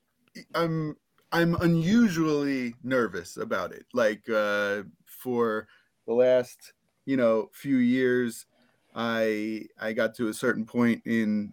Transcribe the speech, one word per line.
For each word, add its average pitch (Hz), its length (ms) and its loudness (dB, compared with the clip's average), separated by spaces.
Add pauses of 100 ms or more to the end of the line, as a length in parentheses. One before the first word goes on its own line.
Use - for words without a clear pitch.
(380)
e-, 180 40 -18 (140)
I'm, 160 400 -2 (380)
I'm 170 220 4
unusually 160 1300 2
nervous 110 540 -2
about 107 380 -4
it. - 200 -20
Like, 110 360 0
uh, 104 540 0 (220)
for 117 600 -4 (400)
the 113 60 -2
last, 127 580 2 (340)
you 135 120 0
know, 113 340 2
few 139 260 -2
years, 123 680 0 (500)
I, 110 720 -2 (160)
I 110 100 -4
got 113 240 -2
to 110 140 -2
a 110 40 -6
certain 110 320 -2
point 120 400 0
in 107 480 -2